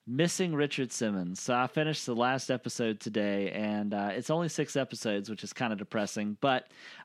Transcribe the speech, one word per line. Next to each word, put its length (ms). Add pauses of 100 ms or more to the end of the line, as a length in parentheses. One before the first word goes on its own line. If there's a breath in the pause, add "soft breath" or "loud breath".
missing 480
Richard 380
Simmons. 500
So 140
I 120
finished 380
the 100
last 360
episode 480
today, 520
and, 420
uh, 180
it's 180
only 200
six 260
episodes, 540
which 160
is 80
kinda 240
depressing, 640
but 260 (380 loud breath)